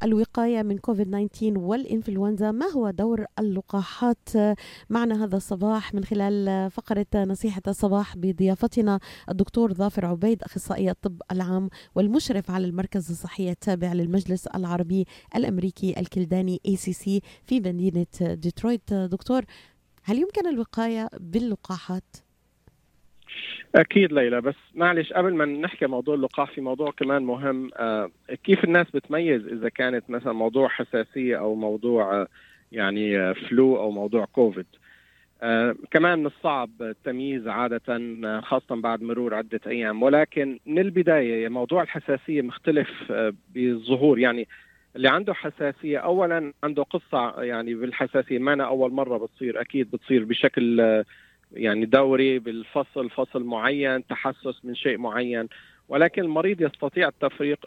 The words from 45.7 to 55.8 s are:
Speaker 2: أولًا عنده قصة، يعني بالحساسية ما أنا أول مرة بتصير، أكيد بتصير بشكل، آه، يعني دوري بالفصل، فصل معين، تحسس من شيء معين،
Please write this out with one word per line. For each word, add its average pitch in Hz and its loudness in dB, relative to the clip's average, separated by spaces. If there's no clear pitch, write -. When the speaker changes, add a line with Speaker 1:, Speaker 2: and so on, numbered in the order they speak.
Speaker 2:
أولًا 170 0
عنده 147 -2
قصة، 123 -2
يعني 117 -4
بالحساسية 127 -2
ما 135 2
أنا 139 2
أول 127 2
مرة 131 0
بتصير، 113 -6
أكيد 120 -2
بتصير 123 2
بشكل، 117 2
آه، 110 4
يعني 110 0
دوري 135 4
بالفصل، 117 -6
فصل 131 -4
معين، 131 -2
تحسس 135 -6
من 123 -10
شيء 123 -2
معين، 117 -4